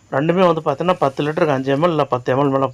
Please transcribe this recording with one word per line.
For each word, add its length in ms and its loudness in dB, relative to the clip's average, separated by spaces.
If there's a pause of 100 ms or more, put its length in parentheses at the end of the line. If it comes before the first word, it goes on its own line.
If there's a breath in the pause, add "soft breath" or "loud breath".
(100)
ரெண்டுமே 440 2
வந்து 60 -6
பார்த்தீங்கன்னா, 320 -2
பத்து 320 -2
லிட்டருக்கு 240 0
அஞ்சு 280 0
எம்எல் 120 2
இல்லை 160 0
பத்து 300 -2
எம்எல் 160 2
மேலே 240 0